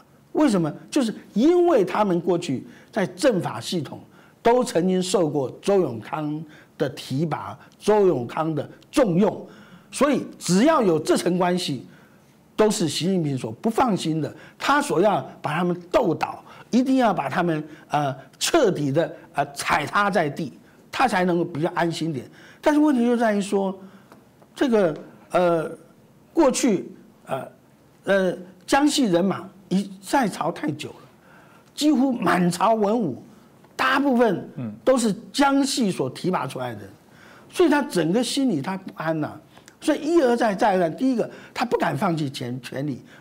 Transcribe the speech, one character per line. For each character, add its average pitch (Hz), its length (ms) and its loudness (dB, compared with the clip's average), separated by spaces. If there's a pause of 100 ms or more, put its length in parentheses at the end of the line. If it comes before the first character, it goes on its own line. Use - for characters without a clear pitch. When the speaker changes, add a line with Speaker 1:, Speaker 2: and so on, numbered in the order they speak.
(340)
Speaker 1:
为 302 140 4
什 196 140 2
么？ 147 100 -2 (200)
就 294 100 2
是 220 120 0 (200)
因 339 320 4
为 277 180 4
他 208 220 0
们 175 160 0
过 175 160 0
去 147 300 -6 (240)
在 190 160 -2
政 208 340 0
法 127 180 -6
系 175 220 -6
统 - 180 -12 (440)
都 247 200 4
曾 - 240 0
经 185 140 2
受 180 280 0
过 139 220 -2 (100)
周 196 200 2
永 120 180 -4
康 151 420 -6 (360)
的 147 140 -2
提 143 340 -4
拔、 107 320 -8 (200)
周 208 300 4
永 151 180 0
康 160 300 -4
的 123 120 -6 (220)
重 202 280 2
用， - 280 2 (460)
所 285 180 2
以 220 160 0 (140)
只 185 240 2
要 311 180 4
有 170 160 4
这 247 200 0
层 180 200 0
关 180 220 2
系， 139 260 -6 (720)
都 214 160 4
是 185 160 -2
习 143 180 -4
近 185 160 0
平 143 160 -2
所 120 140 -6
不 - 180 -4
放 233 260 0
心 160 260 -2
的。 139 120 -6 (240)
他 285 240 0
所 165 200 0
要 190 200 2 (200)
把 147 120 -6
他 185 120 -2
们 175 120 -2 (140)
斗 208 240 2
倒， - 260 -8 (280)
一 240 120 2
定 262 140 2
要 233 180 4
把 156 140 -4
他 170 160 -2
们， 160 180 0 (280)
呃， 143 260 -2 (240)
彻 269 320 2
底 147 180 -2
的， 156 240 0 (200)
呃， 139 200 -2
踩 165 320 -2
踏 202 240 0
在 185 200 0
地， 156 240 -8 (360)
他 254 200 0
才 185 160 0
能 175 120 2
够 170 60 0
比 151 180 -6
较 175 140 0
安 165 160 0
心 160 220 -6
点。 120 120 -8 (360)
但 302 120 2
是 294 60 4
问 294 160 4
题 233 100 2
就 240 120 2
在 226 160 2
于 202 80 0
说， 190 360 -2 (800)
这 285 140 0
个， 190 260 2 (360)
呃， 170 380 2 (640)
过 285 160 6
去， 226 400 0 (360)
呃， 131 260 -8 (540)
呃， 190 320 2 (280)
江 285 220 2
西 285 160 2
人 175 200 4
马 - 240 -2 (220)
一 202 200 -2 (120)
在 269 260 0
朝 170 240 -4
太 170 200 -6
久 - 180 -8
了， - 60 -20 (800)
几 302 160 2
乎 269 200 2
满 180 400 2
朝 208 220 2
文 220 260 0
武， 139 240 -4 (500)
大 262 260 0
部 269 180 2
分 208 300 2 (360)
都 254 140 4
是 220 180 0 (160)
江 277 340 2
西 247 240 0
所 139 200 -4
提 - 200 -6
拔 165 160 -2
出 131 140 -10
来 123 160 -8
的 101 60 -16
人， 98 80 -18
Speaker 2:
嗯。 - 60 -20 (540)
Speaker 1:
所 359 160 2
以 302 40 4
他 285 120 2
整 170 300 0
个 233 100 2
心 262 280 -2
里 147 120 -2
他 190 160 -6
不 - 180 -14
安 160 240 -4
呐。 127 200 -8 (400)
所 302 160 0
以 - 40 -6
一 330 220 2
而 240 140 4
再 226 180 0
再 196 200 2
而 185 60 2
三， 165 160 0
第 262 160 0
一 247 40 0
个 196 120 -2 (260)
他 247 120 -4
不 330 120 -4
敢 160 200 0
放 175 180 0
弃 147 140 -4
权-， 127 320 -8
权 135 240 -8
力， 131 160 -8 (200)